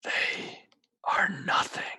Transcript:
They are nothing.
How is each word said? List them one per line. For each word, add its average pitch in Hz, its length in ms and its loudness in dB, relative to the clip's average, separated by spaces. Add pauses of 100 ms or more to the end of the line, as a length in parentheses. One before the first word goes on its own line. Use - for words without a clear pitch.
They - 560 -2 (460)
are - 240 4 (180)
nothing. - 520 0